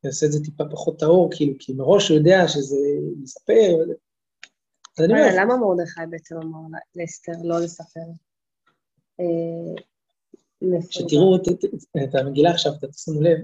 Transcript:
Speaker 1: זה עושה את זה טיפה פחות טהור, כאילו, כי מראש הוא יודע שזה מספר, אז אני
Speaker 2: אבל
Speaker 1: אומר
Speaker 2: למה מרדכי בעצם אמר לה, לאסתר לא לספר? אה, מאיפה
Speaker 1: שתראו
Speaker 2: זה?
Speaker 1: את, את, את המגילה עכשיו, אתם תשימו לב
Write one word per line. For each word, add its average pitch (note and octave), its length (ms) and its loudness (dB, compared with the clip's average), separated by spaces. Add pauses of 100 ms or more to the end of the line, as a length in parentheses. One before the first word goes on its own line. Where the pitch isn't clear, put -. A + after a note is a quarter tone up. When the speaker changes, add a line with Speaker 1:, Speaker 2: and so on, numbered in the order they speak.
Speaker 1:
זה C#3 60 -6
עושה C#3+ 160 -4
את D3 60 2
זה D3+ 120 -2
טיפה - 280 -8
פחות D#3+ 280 -6
טהור, E3 360 4
כאילו, C#3+ 240 -2
כי - 140 -12
מראש D#3 360 2
הוא D#3 80 4
יודע F3 300 4
שזה C#3 300 -4 (440)
מספר, G3+ 520 2 (1200)
אז D#3+ 80 2
אני G3+ 80 4
Speaker 2:
אבל D#4 80 6
Speaker 1:
אומר F#3+ 200 4
Speaker 2:
למה A#3+ 160 2
מרדכי F3 520 -2
בעצם E3 260 -16
אמר D#3+ 240 -10 (120)
לה, E3 80 -14 (160)
לאסתר E3+ 360 -12 (120)
לא E3+ 160 -2
לספר? E3+ 480 -10 (1120)
אה, E3 640 -6 (760)
מאיפה F3+ 300 0
Speaker 1:
שתראו F3 540 4
Speaker 2:
זה? F3 60 -2
Speaker 1:
את, - 140 -4
את, - 440 -6
את D3 60 -6
המגילה C#3 360 2
עכשיו, E3 280 -2
אתם - 80 -10
תשימו D3+ 340 -6
לב E3 220 4